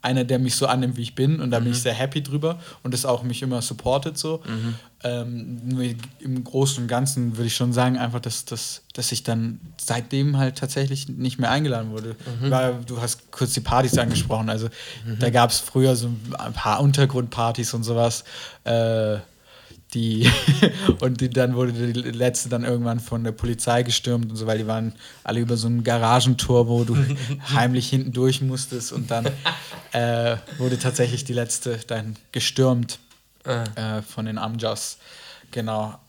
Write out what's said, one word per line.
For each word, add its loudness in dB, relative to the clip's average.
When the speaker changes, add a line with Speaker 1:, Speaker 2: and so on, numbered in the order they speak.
Speaker 1:
einer, 2
der 2
mich 2
so 0
annimmt, 2
wie -6
ich -8
bin 2
und -2
da 2
bin 2
ich 0
Speaker 2:
Mhm. -4
Speaker 1:
sehr 0
happy -2
drüber -2
und -4
das -2
auch 2
mich -4
immer -2
supportet -2
so. -4
Speaker 2:
Mhm. -4
Speaker 1:
Ähm, -6
nur -2
im -4
Großen 0
und -4
Ganzen 0
würde 0
ich -2
schon 2
sagen, 2
einfach, -2
dass, -6
dass, -8
dass -4
ich -4
dann -2
seitdem 0
halt 2
tatsächlich -2
nicht -4
mehr 2
eingeladen 0
wurde. -6
Speaker 2:
Mhm. 2
Speaker 1:
Weil 4
du -6
hast -6
kurz -2
die 0
Partys 4
angesprochen, 0
also -2
Speaker 2:
Mhm. -6
Speaker 1:
da 4
gab's 4
früher 4
so -2
ein -8
paar 0
Untergrundpartys 2
und -2
sowas, 2
äh, 2
die, 4
<laughs> 4
und 0
die, 0
dann 2
wurde 2
die 0
letzte 0
dann 0
irgendwann 0
von -4
der -2
Polizei 0
gestürmt 0
und -8
so, -4
weil 2
die -2
waren -2
alle 0
über 0
so 0
ein 2
Garagentor, 4
wo 4
du 2
Speaker 2:
<laughs> -4
Speaker 1:
heimlich 2
hinten 0
durch 2
musstest -4
und -4
dann, 0
Speaker 2:
<laughs> -16
Speaker 1:
äh, 2
wurde 0
tatsächlich 0
die -6
letzte -2
dann -6
gestürmt, 2
Speaker 2:
Ah. -4
Speaker 1:
äh, -6
von -8
den -6
Amjas. -6
Genau. -4